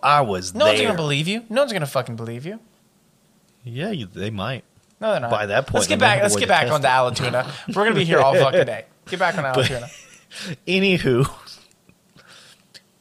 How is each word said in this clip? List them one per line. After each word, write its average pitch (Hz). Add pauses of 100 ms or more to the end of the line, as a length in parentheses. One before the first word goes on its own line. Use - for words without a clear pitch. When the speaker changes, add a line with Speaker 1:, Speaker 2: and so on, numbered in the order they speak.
Speaker 1:
I 143
was 92
Speaker 2:
No 277
Speaker 1:
there." 320
Speaker 2:
one's -
gonna 220
believe 151
you. 226
No 240
one's 254
gonna 156
fucking 123
believe 117
you. 214 (1040)
Speaker 1:
Yeah, 127
you, 147
they 98
might. 110 (380)
Speaker 2:
No, 220
they're 175
not. 120
Speaker 1:
By 104
that 117
point, -
Speaker 2:
Let's 196
get 302
Speaker 1:
they 254
might 220
Speaker 2:
back, -
Speaker 1:
have 196
a -
Speaker 2:
let's 208
Speaker 1:
way 202
Speaker 2:
get 240
Speaker 1:
to -
Speaker 2:
back 165
Speaker 1:
test 151
Speaker 2:
onto 131
Speaker 1:
it. 120
Speaker 2:
Allatoona. 127
We're 196
gonna 220
be 180
here 165
all 135
fucking 139
Speaker 1:
<laughs> -
Speaker 2:
day. 110 (240)
Get 180
back 180
on 151
Speaker 1:
But 131
Speaker 2:
Allatoona. 123 (400)
Speaker 1:
<laughs> -
anywho, 170 (1700)